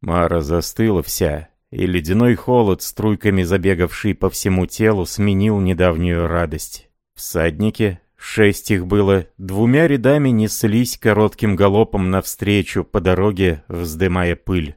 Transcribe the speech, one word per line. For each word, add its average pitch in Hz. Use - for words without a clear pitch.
Мара 85
застыла 85
вся, 78
и 92
ледяной 92
холод, 113
струйками 104
забегавший 90
по 95
всему 92
телу, 107
сменил 101
недавнюю 87
радость. 80
Всадники, 90
шесть -
их 92
было, 98
двумя 117
рядами 139
неслись 110
коротким 104
галопом 98
навстречу 95
по -
дороге, 92
вздымая 87
пыль. 80